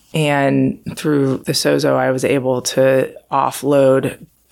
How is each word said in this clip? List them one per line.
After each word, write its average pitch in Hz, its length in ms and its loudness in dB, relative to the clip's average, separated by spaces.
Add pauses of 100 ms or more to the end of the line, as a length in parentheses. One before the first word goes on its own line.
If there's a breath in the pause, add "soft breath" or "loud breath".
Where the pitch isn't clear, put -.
(160)
And 139 640 0 (160)
through 139 500 -2
the 160 60 -2
Sozo, 143 440 0
I 131 140 0
was 131 160 -2
able 127 380 0
to 131 480 2 (200)
offload, 135 840 0 (340)